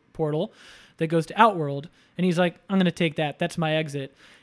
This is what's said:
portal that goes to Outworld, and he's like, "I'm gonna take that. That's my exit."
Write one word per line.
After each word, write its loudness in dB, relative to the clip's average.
portal -2
that -2
goes 0
to -4
Outworld, 2
and 0
he's 2
like, 0
"I'm 2
gonna 4
take -2
that. -2
That's -4
my 0
exit." -4